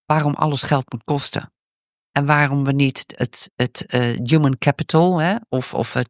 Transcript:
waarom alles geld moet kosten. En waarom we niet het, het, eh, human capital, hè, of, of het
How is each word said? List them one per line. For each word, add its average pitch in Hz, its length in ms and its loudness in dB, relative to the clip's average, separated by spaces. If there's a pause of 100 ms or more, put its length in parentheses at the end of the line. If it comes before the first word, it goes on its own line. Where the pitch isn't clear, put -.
waarom 151 280 2
alles 147 300 -2
geld 135 280 -2
moet 113 120 -10
kosten. - 500 -6 (580)
En 143 140 0
waarom 143 380 2
we 135 80 2
niet 139 440 0
het, - 400 -6
het, - 300 -4
eh, 120 380 0
human 135 340 4
capital, 165 600 2
hè, 175 160 0 (140)
of, 127 240 -6
of - 200 -4
het 123 160 -2